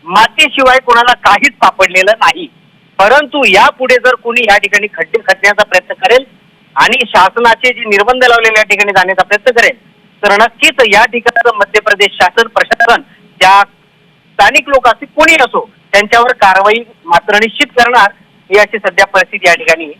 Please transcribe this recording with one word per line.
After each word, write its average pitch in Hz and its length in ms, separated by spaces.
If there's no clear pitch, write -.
मातीशिवाय 262 720
कोणाला 240 360
काहीच 202 380
सापडलेलं 190 640
नाही. 180 300
परंतु 262 480
यापुढे 254 480
जर 247 200
कोणी 233 260
या 202 180
ठिकाणी 202 280
खड्डे 165 320
खणण्याचा 202 460
प्रयत्न 185 300
करेल 240 300
आणि 190 300
शासनाचे 233 680
जे 220 80
निर्बंध 220 440
लावलेले 226 340
या 214 60
ठिकाणी 202 280
जाण्याचा 185 300
प्रयत्न 220 380
करेल, 170 160
तर 202 180
नक्कीच 240 540
या 220 120
ठिकाणचं 233 500
मध्य 202 240
प्रदेश 202 280
शासन, 196 260
प्रशासन, - 540
त्या 196 220
स्थानिक 254 360
लोक 269 180
असतील, - 300
कोणी 320 180
असो, 240 360
त्यांच्यावर 233 400
कारवाई 208 520
मात्र - 300
निश्चित 220 320
करणार, 240 440
ही 202 60
अशी 208 200
सध्या 196 280
परिस्थिती 190 420
या 170 60
ठिकाणी 165 300